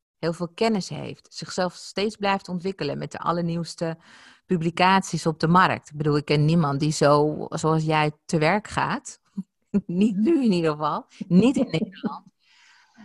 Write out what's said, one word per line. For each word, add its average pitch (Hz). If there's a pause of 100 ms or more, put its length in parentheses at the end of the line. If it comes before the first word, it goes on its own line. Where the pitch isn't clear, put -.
(180)
heel 165
veel 170
kennis 220
heeft, 143
zichzelf 180
steeds -
blijft 196
ontwikkelen 170
met 147
de -
allernieuwste 165 (560)
publicaties 175
op 160
de 160
markt. 170
Ik 151
bedoel, 147
ik 147
ken 147
niemand 151
die 151
zo, 147
zoals 156
jij 156 (140)
te -
werk 165
gaat. 143 (520)
<laughs> 202
Niet 190
nu 277
in 220
ieder 165
geval. 151 (220)
Niet 214
in 277
Nederland. - (800)